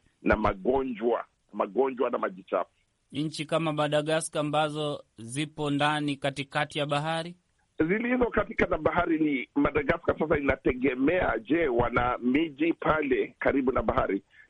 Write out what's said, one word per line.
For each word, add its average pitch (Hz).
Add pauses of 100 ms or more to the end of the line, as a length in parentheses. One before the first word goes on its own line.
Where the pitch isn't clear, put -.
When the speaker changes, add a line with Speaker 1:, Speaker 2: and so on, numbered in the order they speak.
(220)
Speaker 1:
na 104
magonjwa, 107 (280)
magonjwa 120
na 120
maji 98
chafu. 90 (420)
Speaker 2:
Nchi 151
kama 160
Madagascar 151
ambazo 147 (140)
zipo 147
ndani 147
katikati 143
ya 143
bahari? 160 (440)
Speaker 1:
Zilizo 233
katika 214
na 170
bahari 160
ni 143 (120)
Madagascar 147
sasa 160
inategemea, 135
je, 156
wana 120
miji 147
pale 147
karibu 131
na 120
bahari? 113 (260)